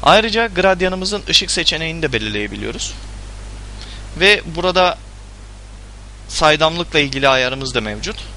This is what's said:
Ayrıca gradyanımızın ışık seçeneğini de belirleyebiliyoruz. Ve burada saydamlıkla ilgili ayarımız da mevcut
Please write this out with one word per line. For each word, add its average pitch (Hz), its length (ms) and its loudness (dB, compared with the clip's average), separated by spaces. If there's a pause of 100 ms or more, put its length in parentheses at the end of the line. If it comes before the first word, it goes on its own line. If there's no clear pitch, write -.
Ayrıca 220 440 4
gradyanımızın 185 800 0
ışık 175 220 2
seçeneğini 160 520 -2
de 147 100 0
belirleyebiliyoruz. 104 840 -4 (1300)
Ve 202 220 6 (140)
burada 180 420 2 (1300)
saydamlıkla 160 720 2
ilgili 135 300 2
ayarımız 131 460 2
da 120 60 2
mevcut 107 360 -6 (200)